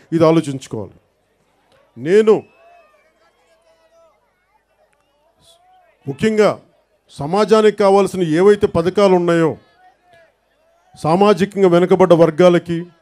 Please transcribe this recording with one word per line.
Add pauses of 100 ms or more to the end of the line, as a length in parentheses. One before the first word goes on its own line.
(120)
ఇది
ఆలోచించుకోవాలి. (1040)
నేను (3750)
ముఖ్యంగా (500)
సమాజానికి
కావాల్సిన
ఏవైతే
పథకాలు
ఉన్నాయో, (1500)
సామాజికంగా
వెనుకబడ్డ
వర్గాలకి, (160)